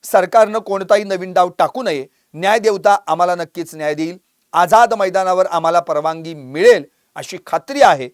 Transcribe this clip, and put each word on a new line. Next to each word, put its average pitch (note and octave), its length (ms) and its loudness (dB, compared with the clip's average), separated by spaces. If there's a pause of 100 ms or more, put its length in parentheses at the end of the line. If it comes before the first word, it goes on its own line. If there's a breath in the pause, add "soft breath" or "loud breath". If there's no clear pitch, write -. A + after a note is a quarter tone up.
सरकारनं G#3+ 560 2
कोणताही G3 440 0
नवीन F#3 300 -8
डाव F3+ 240 2
टाकू F#3 260 -2
नये, D3 240 -4 (260)
न्याय G3 260 0
देवता G3+ 380 2 (100)
आम्हाला F3 280 0
नक्कीच E3 400 -12
न्याय D3+ 200 -4
देईल. E3 220 -6 (360)
आझाद G#3 400 4
मैदानावर F#3 520 0
आम्हाला E3+ 340 0
परवानगी D#3+ 540 -4
मिळेल D3+ 520 2 (300)
अशी F#3 220 -14 (100)
खात्री C4+ 340 -4
आहे. C#3+ 320 4